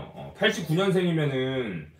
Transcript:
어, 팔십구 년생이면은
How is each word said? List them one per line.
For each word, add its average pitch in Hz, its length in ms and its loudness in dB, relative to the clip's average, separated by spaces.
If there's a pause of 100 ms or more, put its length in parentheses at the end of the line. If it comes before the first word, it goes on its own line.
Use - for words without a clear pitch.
(140)
어, - 240 -14
팔십구 190 380 0
년생이면은 135 1120 0 (120)